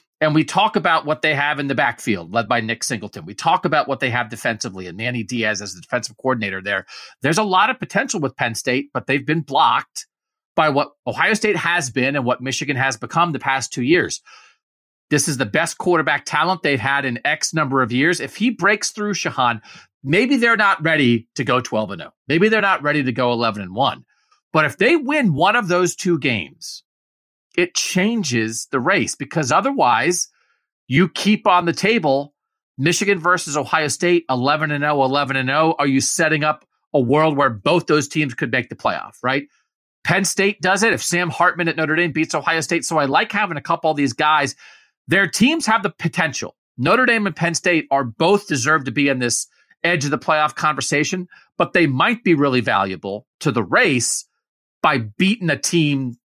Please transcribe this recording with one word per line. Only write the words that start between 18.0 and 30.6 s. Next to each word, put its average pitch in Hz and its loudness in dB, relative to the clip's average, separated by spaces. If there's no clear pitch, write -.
If 131 -8
he 240 0
breaks 208 0
through, 208 -4
Shahan, 120 -2
maybe 226 2
they're 233 2
not 196 2
ready 135 2
to 143 -2
go 127 0
twelve 107 -4
and 82 -12
oh. - -16
Maybe 170 4
they're 220 2
not 190 0
ready 147 0
to 127 0
go 123 0
eleven 110 -2
and 90 -10
one. 123 -2
But 156 4
if - -4
they 277 6
win 277 2
one 175 2
of 226 0
those 175 0
two 175 -2
games, 117 -6
it 175 0
changes 151 -2
the 139 -2
race, 147 0
because 139 -4
otherwise 175 0